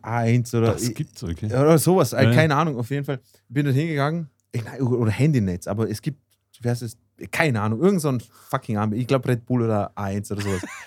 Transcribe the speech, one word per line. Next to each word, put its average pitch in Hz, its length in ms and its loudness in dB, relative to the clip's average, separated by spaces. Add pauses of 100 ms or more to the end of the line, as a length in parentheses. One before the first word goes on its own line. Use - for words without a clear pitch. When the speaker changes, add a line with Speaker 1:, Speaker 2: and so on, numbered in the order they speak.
Speaker 1:
A 117 160 -4
eins 117 360 2
oder 113 200 4
Speaker 2:
Das 120 140 -2
Speaker 1:
i-, 113 60 -4
Speaker 2:
gibt's, - 300 -10
okay. 85 220 -6
Speaker 1:
oder 143 320 6
sowas, 165 340 4
äh, 135 120 2
Speaker 2:
Ja, 113 60 6
ja. 117 40 4
Speaker 1:
keine 156 220 6
Ahnung, 156 220 0
auf 117 120 -6
jeden 139 140 -2
Fall. 139 160 -6 (280)
Bin 143 160 -2
dort 131 120 2
hingegangen, 156 520 -2 (240)
ich, 117 120 -6
nein, 127 180 -12
oder 120 280 2
Handynetz, 104 560 0
aber 101 240 -2
es 101 120 -6
gibt, 151 180 -8 (400)
wie 120 80 -4
heißt 120 140 -2
es, 113 140 -12 (340)
keine 147 300 0
Ahnung, 113 200 -2
irgend 185 220 2
so 151 80 0
ein 127 100 -2
fucking - 560 -8
Anbieter, 107 240 -2
ich 120 80 -4
glaub, 131 180 0
Red 123 200 -2
Bull 123 160 0
oder 107 320 0
A 101 100 -8
eins 101 260 -4
oder 101 120 -6
sowas. 98 200 -4
Speaker 2:
<laughs> - 0 -
Speaker 1:
Und - 60 -12 (180)